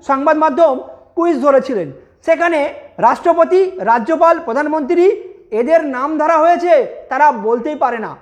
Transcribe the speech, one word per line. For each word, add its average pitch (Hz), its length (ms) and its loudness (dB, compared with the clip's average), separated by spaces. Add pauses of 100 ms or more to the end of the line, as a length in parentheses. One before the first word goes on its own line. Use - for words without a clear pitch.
সংবাদ 285 280 2
মাধ্যম 311 380 2 (380)
কুইজ 339 220 0 (100)
ধরেছিলেন। 262 440 0 (380)
সেখানে 330 320 0 (460)
রাষ্ট্রপতি, 330 560 2 (280)
রাজ্যপাল, 320 460 2 (100)
প্রধানমন্ত্রী 302 600 0 (540)
এদের 311 220 2 (140)
নাম 262 140 -4 (120)
ধরা 320 220 2
হয়েছে, 339 300 2 (360)
তারা 277 180 2 (200)
বলতেই 247 360 -2
পারে 240 220 -2
না। 160 60 -10 (100)